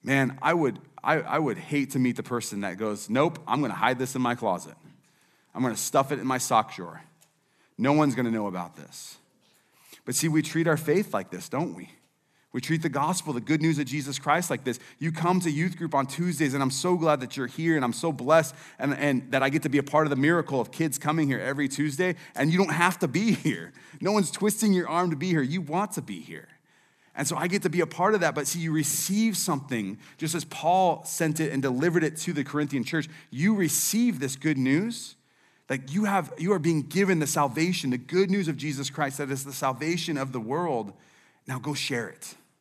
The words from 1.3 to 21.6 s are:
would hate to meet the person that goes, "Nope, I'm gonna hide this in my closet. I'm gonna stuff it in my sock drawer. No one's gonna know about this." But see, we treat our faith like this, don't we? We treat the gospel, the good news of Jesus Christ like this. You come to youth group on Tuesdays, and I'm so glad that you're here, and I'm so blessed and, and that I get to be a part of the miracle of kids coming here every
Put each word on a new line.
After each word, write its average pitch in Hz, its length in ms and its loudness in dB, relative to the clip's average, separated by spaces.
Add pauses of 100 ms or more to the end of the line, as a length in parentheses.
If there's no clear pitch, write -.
would 127 220 -2
hate 139 320 -2
to 147 80 0
meet 123 160 2
the 110 80 -8
person 110 380 -4
that 92 160 -4
goes, 104 320 -4
"Nope, 147 380 2
I'm 139 140 0
gonna 110 140 -2
hide 123 240 2
this 131 160 -4
in 127 60 -2
my 120 140 2
closet. 90 400 -2 (800)
I'm - 80 -4
gonna 120 160 0
stuff 135 340 0
it 135 80 -2
in 127 60 -6
my 131 140 0
sock - 360 2
drawer. 85 280 -12 (760)
No 135 160 4
one's 151 220 4
gonna 120 160 0
know 107 160 -2
about 90 280 -8
this." - 420 -18 (880)
But 123 100 -4
see, 160 120 2
we 156 140 4
treat 165 260 0
our 151 100 4
faith 160 360 0
like 98 160 -2
this, 92 180 -12
don't 131 280 -4
we? 90 160 -16 (640)
We 127 60 -4
treat 160 220 -2
the 165 80 -2
gospel, 151 420 -2
the 120 80 -2
good 143 220 2
news 160 180 4
of 143 60 0
Jesus 135 340 -6
Christ 165 300 2
like - 160 -2
this. 120 120 -2 (220)
You 160 140 -2
come 170 280 2
to 175 80 0
youth 165 280 0
group 160 180 -4
on 135 100 4
Tuesdays, 151 480 -2
and 139 80 0
I'm 131 100 2
so 180 260 0
glad 156 240 2
that 123 160 -8
you're 127 100 -2
here, 160 300 0
and 131 80 2
I'm 120 80 0
so 165 180 -2
blessed 151 420 4 (240)
and, 139 160 0
and 135 380 0
that 131 100 4
I 135 80 2
get 147 140 0
to 147 60 -2
be 135 80 2
a 139 60 2
part 151 220 2
of 151 40 -2
the 139 80 0
miracle 147 420 2
of 113 100 -2
kids 156 280 -2
coming 151 320 0
here 120 100 0
every 139 300 -2